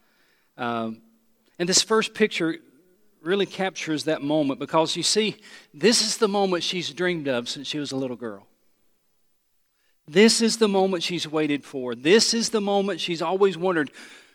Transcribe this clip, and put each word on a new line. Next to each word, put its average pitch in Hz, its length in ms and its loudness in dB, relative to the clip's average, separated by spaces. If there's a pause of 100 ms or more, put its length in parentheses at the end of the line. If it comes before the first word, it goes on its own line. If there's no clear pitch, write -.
(580)
Um, 113 440 -4 (560)
and 175 100 -2
this 185 140 2
first 220 320 0
picture 175 440 -2 (640)
really 190 240 -2
captures 175 600 -6
that 151 160 0
moment 143 380 0
because, 160 360 0
you 170 80 -4
see, 214 340 0 (360)
this 202 320 2
is 214 120 -4
the 220 100 2
moment 190 360 0
she's 160 280 -4
dreamed 165 360 -2
of 120 200 -2
since 139 200 -10
she 151 120 -6
was 143 120 -8
a 135 40 -4
little 131 200 -4
girl. 107 320 -12 (1600)
This 214 340 6
is 226 160 2
the 220 100 4
moment 190 360 2
she's 165 240 -4
waited 147 360 -2
for. 123 320 -8
This 175 380 4
is 226 160 -2
the 220 120 0
moment 196 380 0
she's 170 220 -4
always 185 360 2
wondered, 165 340 0 (420)